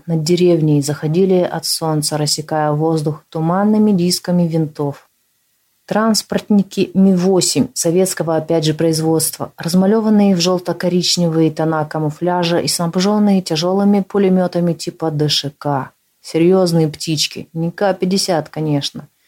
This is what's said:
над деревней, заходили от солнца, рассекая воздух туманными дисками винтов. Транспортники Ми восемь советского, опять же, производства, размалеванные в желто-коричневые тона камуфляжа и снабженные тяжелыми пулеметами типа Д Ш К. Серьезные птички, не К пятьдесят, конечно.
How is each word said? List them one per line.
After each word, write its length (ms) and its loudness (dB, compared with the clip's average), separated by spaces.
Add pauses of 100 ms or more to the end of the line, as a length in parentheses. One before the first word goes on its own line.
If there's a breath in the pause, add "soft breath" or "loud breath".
над 160 -2
деревней, 600 2
заходили 580 0
от 260 -4
солнца, 500 -2
рассекая 560 -2
воздух 560 -2
туманными 640 2
дисками 520 0
винтов. 680 -4 (800)
Транспортники 1040 0
Ми 220 4
восемь 580 0
советского, 640 0
опять 280 0
же, 100 0
производства, 840 -2
размалеванные 800 2
в 40 0
желто-коричневые 1120 0
тона 340 -2
камуфляжа 760 -2
и 80 -4
снабженные 720 0
тяжелыми 580 0
пулеметами 720 0
типа 380 -6
Д 180 0
Ш 300 -4
К. 320 -4 (320)
Серьезные 640 2
птички, 680 -6
не 200 -4
К 220 0
пятьдесят, 540 -2
конечно. 600 -4 (200)